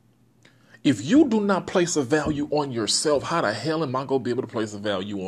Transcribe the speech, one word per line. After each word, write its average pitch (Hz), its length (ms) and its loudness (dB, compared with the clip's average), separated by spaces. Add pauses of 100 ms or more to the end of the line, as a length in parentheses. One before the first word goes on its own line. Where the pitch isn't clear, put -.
(840)
If 127 200 2
you 269 240 6
do 220 120 2
not 202 260 0
place 175 300 0
a 151 60 4
value 147 480 0
on 143 220 0
yourself, 120 500 0
how 165 180 -2
the 107 120 2
hell 156 300 -2
am 127 120 -2
I 135 100 -2
gonna 135 160 0
be 117 100 -2
able 120 120 -2
to - 60 -10
place 110 260 -4
a 101 40 -12
value 101 500 -4